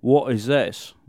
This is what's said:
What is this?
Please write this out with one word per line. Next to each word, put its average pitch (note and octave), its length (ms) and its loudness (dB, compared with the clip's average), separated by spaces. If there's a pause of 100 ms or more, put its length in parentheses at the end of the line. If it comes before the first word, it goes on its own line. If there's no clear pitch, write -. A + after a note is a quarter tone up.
What C3 320 2
is G#2+ 140 -2
this? C3 480 -2 (140)